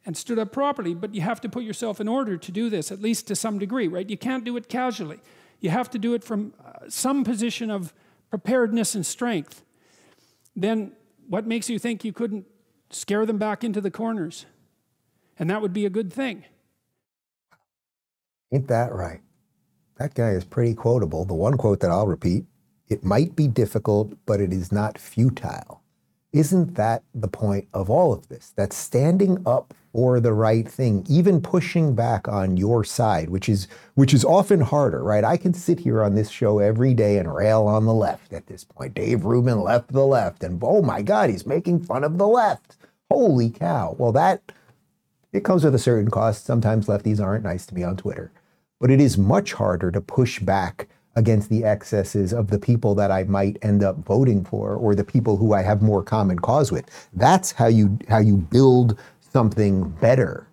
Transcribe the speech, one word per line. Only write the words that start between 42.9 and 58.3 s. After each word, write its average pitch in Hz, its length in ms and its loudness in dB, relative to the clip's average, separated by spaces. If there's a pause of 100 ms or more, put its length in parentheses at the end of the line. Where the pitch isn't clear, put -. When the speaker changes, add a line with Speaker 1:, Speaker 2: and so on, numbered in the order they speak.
Speaker 2:
Holy 131 380 4
cow." 147 500 -4
Well, 120 140 2
that, 175 400 0 (800)
it 196 120 -2
comes 175 200 4
with 139 100 4
a 120 40 2
certain 110 320 2
cost. 110 340 -2
Sometimes 110 440 0
lefties 104 300 0
aren't 104 260 -2
nice 90 200 -6
to - 100 -18
me 90 80 -6
on 90 140 -4
Twitter. - 340 -10 (480)
But 123 120 2
it 135 100 6
is 135 160 4
much 139 380 2
harder 92 380 -2
to 85 100 -2
push - 380 -2
back 95 480 -2 (260)
against 110 340 2
the 110 160 0
excesses 104 720 -2
of 113 140 -2
the 104 100 0
people 117 380 2
that 101 140 2
I 95 140 0
might 98 380 0
end 101 200 2
up 95 220 2
voting 104 400 4
for 104 300 -4
or 107 200 2
the 98 100 0
people 110 340 2
who 107 160 4
I 95 80 2
have 104 180 2
more 104 220 4
common 98 360 0
cause 131 320 2
with. 87 140 -4 (300)
That's 151 380 4
how 117 160 2
you, 107 300 4 (120)
how 113 80 4
you 107 180 6